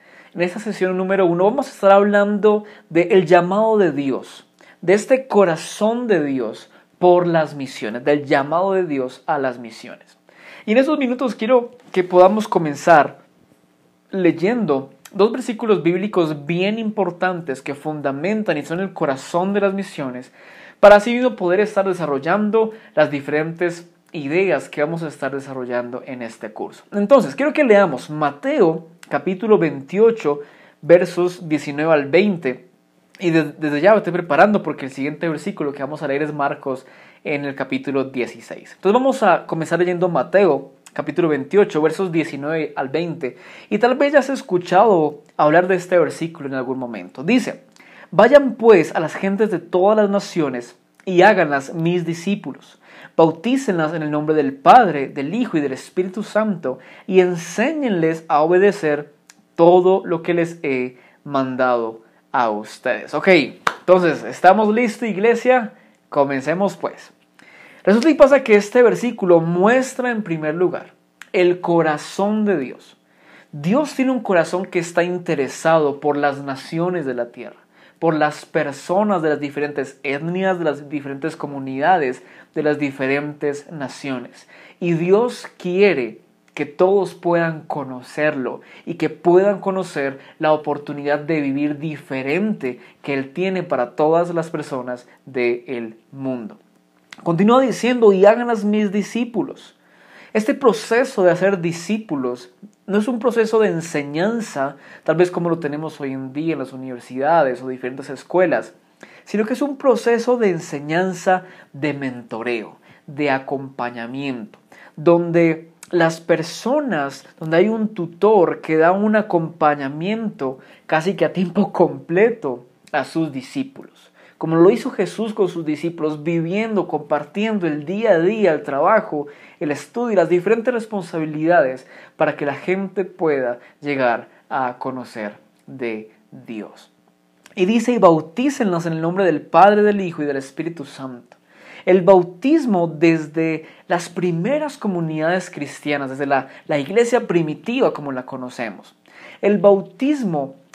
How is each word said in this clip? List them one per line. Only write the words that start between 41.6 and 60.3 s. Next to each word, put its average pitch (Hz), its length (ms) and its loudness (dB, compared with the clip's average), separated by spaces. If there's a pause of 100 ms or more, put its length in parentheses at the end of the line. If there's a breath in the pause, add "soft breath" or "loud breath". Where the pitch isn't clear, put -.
versos 160 300 -2
diecinueve 151 640 -4
al 139 140 -6
veinte. 165 460 -6 (320 loud breath)
Y 208 100 -2
tal 240 180 2
vez 285 160 2
ya 285 80 6
has 269 100 -4
escuchado 180 920 2 (140)
hablar 165 300 4
de 190 80 2
este 175 240 0
versículo 151 500 -4
en 135 60 -10
algún 131 240 -6
momento. 117 460 -10
Dice, 226 400 -2 (480 loud breath)
"Vayan 269 420 6
pues 202 400 6
a 190 60 0
las 151 160 -4
gentes 196 340 0
de 175 80 -2
todas 196 380 2
las 208 120 4
naciones 156 680 -4 (280)
y 180 180 4
háganlas 160 520 4
mis 170 320 -2
discípulos. 170 760 -8 (360 loud breath)
Bautícenlas 165 800 0
en 160 80 -4
el 151 80 -4
nombre 151 240 0
del 135 200 0
Padre, 170 520 6
del 143 280 -6
Hijo 233 220 -2
y 151 40 2
del 139 120 -2
Espíritu 185 520 -6
Santo, 190 560 -2 (260 loud breath)
y 185 140 4
enséñenles 180 1040 0
a 151 160 2
obedecer 165 720 2 (420)
todo 180 500 6
lo 170 180 -4
que 175 120 -2